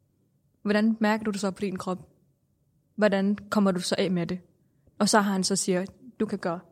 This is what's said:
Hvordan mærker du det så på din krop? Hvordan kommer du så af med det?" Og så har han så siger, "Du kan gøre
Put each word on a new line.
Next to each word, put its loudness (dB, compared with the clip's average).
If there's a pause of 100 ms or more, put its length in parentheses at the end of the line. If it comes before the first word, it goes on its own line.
(640)
Hvordan 2
mærker 2
du -2
det -4
så 0
på -8
din -4
krop? -6 (840)
Hvordan 2 (140)
kommer 4
du 0
så -4
af 2
med 0
det?" -6 (580)
Og 2
så 6
har 0
han 0
så 0
siger, 0 (360)
"Du 0
kan -6
gøre -4 (120)